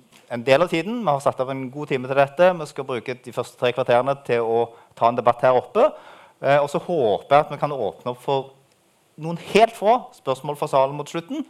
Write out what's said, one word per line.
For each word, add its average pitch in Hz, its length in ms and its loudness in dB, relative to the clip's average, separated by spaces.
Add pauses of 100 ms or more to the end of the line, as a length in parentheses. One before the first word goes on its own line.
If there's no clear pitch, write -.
(300)
en 120 140 -8
del 135 180 4
av 175 80 2
tiden. 175 340 -4
Vi 170 60 0
har 143 100 0
satt 131 200 0
av 131 100 -4
en 131 220 -8
god 147 160 -10
time 127 200 -4
til 131 80 -6
dette. 139 440 4
Vi 151 80 -10
skal - 160 -10
bruke 127 400 -8
de 120 80 -16
første - 260 -10
tre 123 160 0
kvarterene 131 500 0
til 120 180 0
å 117 280 0 (260)
ta 117 120 2
en 120 80 2
debatt 120 260 2
her 127 160 4
oppe. 240 340 2 (500)
Eh, 139 160 2
og 143 120 0
så 175 100 -4
håper 139 560 0
jeg 151 100 4
at - 60 -12
vi 143 60 -8
kan 147 140 -4
åpne 123 400 -6
opp 123 100 -14
for 135 300 -2 (680)
noen 160 180 -8
helt 220 400 2
få 226 400 0
spørsmål 143 400 -6
fra 151 120 -6
salen 139 280 0
mot 147 140 -10
slutten, 254 400 -8